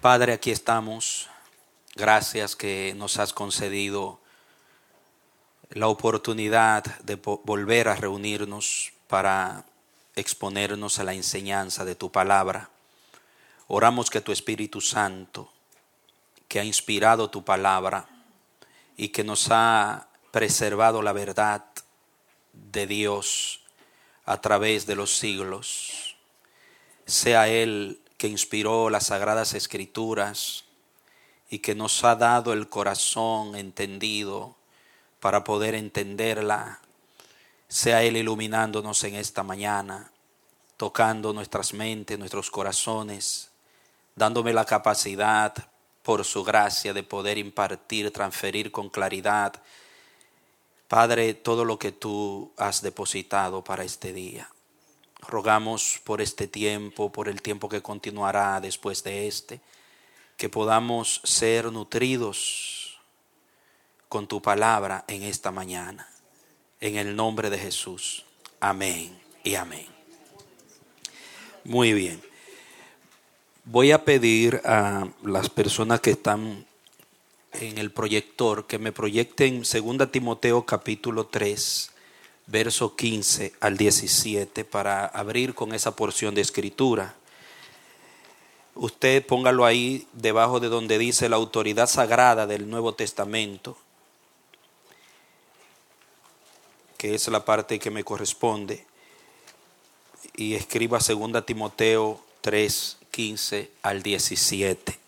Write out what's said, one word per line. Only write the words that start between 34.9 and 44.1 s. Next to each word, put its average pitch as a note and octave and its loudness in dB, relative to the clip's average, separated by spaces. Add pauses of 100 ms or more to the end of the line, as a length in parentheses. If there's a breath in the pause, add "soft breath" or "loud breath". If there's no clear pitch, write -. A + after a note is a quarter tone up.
para G#2 2
poder A2 0
entenderla, G#2+ -4 (880 soft breath)
sea A#2 4
Él A#2 4
iluminándonos A2 -2
en G2+ -6
esta G2+ -6
mañana, G2 -6 (640)
tocando A2 0
nuestras G#2 -6
mentes, G#2+ -8
nuestros G2 -8
corazones, G#2 -6 (640 soft breath)